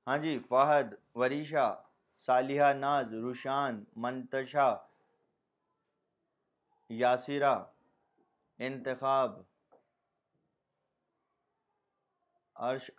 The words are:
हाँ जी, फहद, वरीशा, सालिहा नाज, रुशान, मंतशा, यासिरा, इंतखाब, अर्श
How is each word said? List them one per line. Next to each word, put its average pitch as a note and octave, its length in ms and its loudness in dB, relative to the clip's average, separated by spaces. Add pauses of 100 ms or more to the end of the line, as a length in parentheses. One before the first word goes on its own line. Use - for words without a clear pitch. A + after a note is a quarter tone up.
हाँ C3+ 100 0
जी, D3+ 240 -2
फहद, C3+ 560 2 (200)
वरीशा, C3+ 760 -2 (340)
सालिहा C#3 460 4
नाज, C3+ 420 0
रुशान, B2 720 -4 (100)
मंतशा, B2+ 920 -2 (2000)
यासिरा, B2 840 0 (840)
इंतखाब, C3 880 -2 (3000)
अर्श C3 420 -6